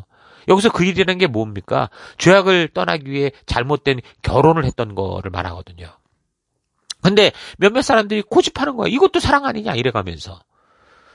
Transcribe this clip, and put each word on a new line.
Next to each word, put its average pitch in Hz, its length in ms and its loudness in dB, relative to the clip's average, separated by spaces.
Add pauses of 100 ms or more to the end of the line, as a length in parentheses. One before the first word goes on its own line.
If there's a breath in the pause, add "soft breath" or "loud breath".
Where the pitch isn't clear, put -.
(480 soft breath)
여기서 196 220 4
그 - 140 0
일이라는 185 340 0
게 185 80 2
뭡니까? 110 640 -4 (280 loud breath)
죄악을 180 540 4
떠나기 170 380 -4
위해 139 220 -2 (140 soft breath)
잘못된 135 540 -2 (220 soft breath)
결혼을 151 420 2
했던 117 300 -6
거를 92 380 -6
말하거든요. 87 560 -10 (1160)
근데 196 300 4 (260 loud breath)
몇몇 220 240 2
사람들이 214 400 0
고집하는 277 540 -2
거야. 208 120 -2
"이것도 311 300 2
사랑 285 260 2
아니냐?" 214 300 -6
이래가면서. 95 640 -6 (760 soft breath)